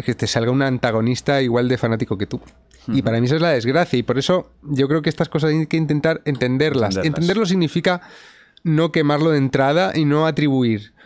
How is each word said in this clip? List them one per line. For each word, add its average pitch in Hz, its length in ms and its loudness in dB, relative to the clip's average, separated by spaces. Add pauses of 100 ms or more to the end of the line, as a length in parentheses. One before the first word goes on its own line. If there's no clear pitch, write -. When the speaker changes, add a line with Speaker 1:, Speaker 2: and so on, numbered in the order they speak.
Speaker 1:
que 123 120 -2
te - 120 -4
salga 117 240 0
un 135 120 2
antagonista 127 800 0
igual 123 280 0
de 127 100 0
fanático 113 400 -2
que 101 80 -4
tú. - 140 -10 (480)
Y 113 60 -2
Speaker 2:
Ujú. 135 100 0
Speaker 1:
para 117 160 0
mí 123 60 2
esa 143 100 2
es 160 60 0
la 170 80 2
desgracia 131 480 0
y 117 40 0
por 123 160 -2
eso 180 320 0 (120)
yo 139 260 0
creo 156 140 0
que 156 60 -2
estas 160 200 -2
cosas 156 220 0
hay 156 160 0
que 160 100 -2
intentar 156 480 0
entenderlas. 127 720 0
Speaker 2:
Entenderlas. 95 100 -2
Speaker 1:
Entenderlo 175 400 0
significa 175 540 0 (640)
no 160 260 2
quemarlo 151 400 0
de 151 80 2
entrada 139 560 2
y 156 100 0
no 147 220 2
atribuir 131 680 0 (140)